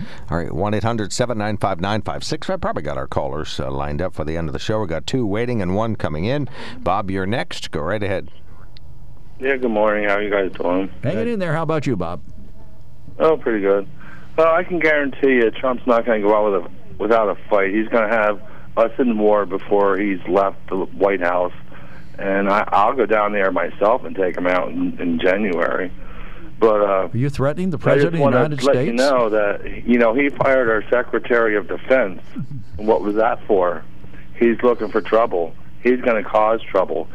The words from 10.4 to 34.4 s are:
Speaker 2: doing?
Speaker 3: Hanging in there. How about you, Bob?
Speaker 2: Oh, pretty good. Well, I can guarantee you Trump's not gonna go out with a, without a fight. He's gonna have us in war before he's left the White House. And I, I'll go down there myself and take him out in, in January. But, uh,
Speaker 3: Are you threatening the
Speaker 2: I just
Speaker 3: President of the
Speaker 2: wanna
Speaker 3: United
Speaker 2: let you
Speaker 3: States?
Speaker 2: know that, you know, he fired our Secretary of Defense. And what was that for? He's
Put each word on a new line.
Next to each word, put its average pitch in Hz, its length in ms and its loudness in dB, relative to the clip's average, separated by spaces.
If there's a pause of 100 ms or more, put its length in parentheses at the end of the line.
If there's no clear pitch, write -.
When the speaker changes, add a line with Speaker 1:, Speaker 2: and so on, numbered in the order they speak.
Speaker 2:
doing? 90 400 0 (100)
Speaker 3:
Hanging 202 280 -2
in 233 100 -2
there. 170 140 -2
How 165 100 0
about 151 240 0
you, 131 80 2
Bob? 87 260 -4 (960)
Speaker 2:
Oh, 160 200 4
pretty 113 240 0
good. 98 260 2 (500)
Well, 160 160 6
I 175 100 2
can 175 160 -2
guarantee 143 560 2
you 117 160 6
Trump's 123 360 -2
not 117 180 4
gonna 110 160 2
go 104 140 4
out 107 160 2
with 92 200 0
a, - 0 - (320)
without 110 260 4
a 87 60 0 (140)
fight. 98 240 2
He's 107 160 0
gonna 110 200 2
have 107 320 2 (360)
us 117 220 4
in 120 180 2
war 104 280 4
before 98 520 2
he's 98 300 -2
left 98 420 0
the 95 80 -4
White 92 440 0
House. 90 320 0 (640)
And 98 320 0
I, 101 180 2
I'll 104 260 4
go 131 120 2
down 104 260 2
there 98 180 2
myself 95 540 2
and 80 100 -8
take 92 240 0
him 87 80 -2
out 90 240 2
in, 90 300 -4
in 85 220 -2
January. 90 680 0 (720)
But, 107 220 4
uh, 98 320 2
Speaker 3:
Are 113 40 -2
you 135 120 0
threatening 147 400 0
the 156 80 -4
Speaker 2:
I - 20 -4
just - 60 -10
Speaker 3:
President 143 300 4
of - 20 0
the 156 60 2
Speaker 2:
wanna 135 140 4
Speaker 3:
United 135 260 2
Speaker 2:
let 135 120 4
you 123 120 2
Speaker 3:
States? 117 100 -2
Speaker 2:
know 127 320 4
that, 101 580 -2
you 120 100 6
know, 117 160 6
he 139 140 2
fired 131 420 2
our 107 200 2
Secretary 117 680 2
of 95 140 -2
Defense. 104 520 0 (560)
And 107 100 -6
what 110 140 4
was 101 140 0
that 110 320 2
for? 90 380 2 (500)
He's 117 260 2